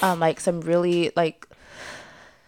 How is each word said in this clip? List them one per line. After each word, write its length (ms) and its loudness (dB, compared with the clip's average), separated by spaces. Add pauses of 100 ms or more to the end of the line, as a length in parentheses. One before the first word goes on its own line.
um, 160 2
like, 220 2
some 200 -2
really, 540 0
like, 320 -2 (1000)